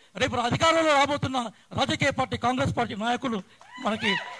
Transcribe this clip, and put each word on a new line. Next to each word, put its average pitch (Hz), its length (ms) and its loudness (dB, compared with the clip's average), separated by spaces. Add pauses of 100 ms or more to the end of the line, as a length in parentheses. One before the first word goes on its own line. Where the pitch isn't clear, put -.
(160)
రేపు 254 200 0
అధికారంలో 311 580 4
రాబోతున్న 269 560 2 (220)
రాజకీయ 277 380 0
పార్టీ 254 260 -2
కాంగ్రెస్ 254 400 0
పార్టీ 240 200 -2
నాయకులు 233 460 -2 (420)
మనకి 214 320 0 (240)